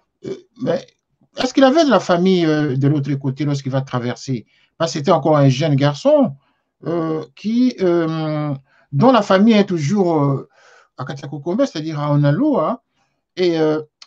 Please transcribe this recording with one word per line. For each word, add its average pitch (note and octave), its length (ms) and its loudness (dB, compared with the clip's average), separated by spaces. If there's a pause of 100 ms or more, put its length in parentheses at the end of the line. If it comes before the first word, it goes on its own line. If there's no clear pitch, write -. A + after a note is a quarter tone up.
(260)
euh, G2 100 -10 (260)
mais E3 240 -4 (560)
est-ce B3+ 120 -4
qu'il C4+ 120 4
avait D#4 180 4
de C#4+ 60 2
la G3 100 4
famille, F3+ 460 0
euh, D3 320 0
de C3+ 100 0
l'autre C#3+ 280 0
côté C#3 280 -6
lorsqu'il C#3 280 -4
va C3+ 100 -2
traverser ? B2 640 -6 (320)
Parce D#3+ 160 -2
que E3 60 -6
c'était D3 120 0
encore D#3 260 2
un C#3 120 6
jeune C#3 260 0
garçon, C#3+ 600 2 (500)
euh, D#3+ 380 -4 (120)
qui, A#3+ 460 0
euh, D#3+ 720 0 (380)
dont G#3 200 4
la A3+ 100 4
famille G3+ 320 4
est G3+ 120 4
toujours, E3+ 580 0
euh, C#3 260 -2 (480)
à C3 80 -10
Katiakokombe, D3+ 600 -4
c'est-à-dire D#3+ 340 -8
à D3 140 -2
Onaloa, D#3+ 560 0
hein. A#3 100 -6 (560)
Et, F3 240 0
euh, D#3 220 0 (260)